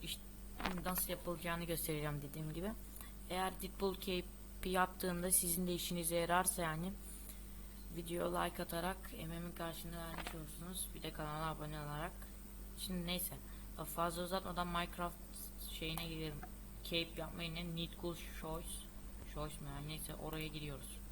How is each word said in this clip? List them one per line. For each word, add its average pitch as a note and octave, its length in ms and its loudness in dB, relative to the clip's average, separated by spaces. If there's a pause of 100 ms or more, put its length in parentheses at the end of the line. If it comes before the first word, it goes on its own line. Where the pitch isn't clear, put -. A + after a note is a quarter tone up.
İşte - 180 -4 (640)
nasıl F3+ 240 4
yapılacağını E3+ 540 0
göstereceğim D3+ 580 2
dediğim D#3 320 -2
gibi. F3 180 0 (580)
Eğer F#3 320 2
Deadpool F#3+ 340 2
Cape'i - 720 0
yaptığımda F#3 640 4
sizin F3+ 360 6
de F3+ 60 4
işinize E3+ 420 2
yararsa F3 460 6
yani E3 300 2 (1040)
videoya F3 440 2
like F3 240 2
atarak F3 340 2 (200)
emeğimin E3+ 340 -2
karşılığını E3+ 460 -4
vermiş E3 380 -2
olursunuz. D#3+ 600 -4
Bir D#3 80 -6
de D#3 100 0
kanala D#3 320 0
abone D3+ 340 0
olarak. D3 320 0 (640)
Şimdi F3+ 300 0
neyse, F3 300 2 (580)
fazla E3+ 280 2
uzatmadan F3+ 440 2
Minecraft F3 500 0 (540)
şeyine E3 360 -2
girelim. D#3 320 -2 (440)
Cape E3 380 2
yapma E3+ 220 -2
yine E3 320 0
Need E3 160 0 (100)
Cool E3+ 140 0 (260)
Choice. E3 280 -2 (640)
Choice D3+ 220 -2
mu D3+ 200 -4
yani? C#3+ 120 -4
Neyse, D#3 280 -4
oraya D#3 320 0
giriyoruz. D3 520 -4 (120)